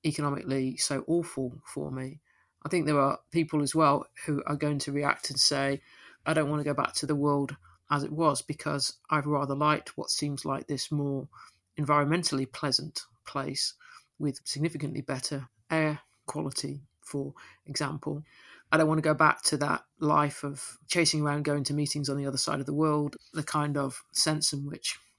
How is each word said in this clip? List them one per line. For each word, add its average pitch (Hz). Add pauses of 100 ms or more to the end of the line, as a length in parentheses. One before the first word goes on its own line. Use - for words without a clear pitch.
economically 139
so -
awful 135
for 147
me." 131 (440)
I -
think 170
there 147
are 139 (140)
people 156
as 139
well 147 (200)
who 143
are 147
going 147
to 143
react 143
and 139
say, 139 (440)
"I 156
don't 151
wanna 147
go 143
back 131
to -
the 147
world 143 (340)
as 143
it 156
was 151
because - (120)
I've 147
rather 139
liked 151
what -
seems 143
like 139
this -
more 143 (500)
environmentally 147
pleasant 147 (220)
place - (440)
with 147
significantly 151
better 131 (220)
air 156 (260)
quality, 143 (180)
for 139 (320)
example. 147 (480)
I 160
don't 156
wanna 156
go 151
back 156
to -
that 147 (160)
life 151
of - (100)
chasing 156
around, 147
going 147
to 139
meetings 147
on 139
the 139
other 139
side 151
of 135
the 147
world," 151 (160)
the 151
kind 147
of 135
sense -
in 139
which - (200)